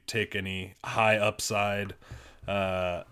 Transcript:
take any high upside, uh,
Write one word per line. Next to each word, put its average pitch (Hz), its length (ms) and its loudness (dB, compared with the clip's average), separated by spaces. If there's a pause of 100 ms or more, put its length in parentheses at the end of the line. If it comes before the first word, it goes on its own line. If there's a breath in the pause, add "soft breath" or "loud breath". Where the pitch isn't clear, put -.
take 107 260 -2
any 95 420 -4 (100)
high 110 320 4
upside, 101 800 0 (520 loud breath)
uh, 92 640 0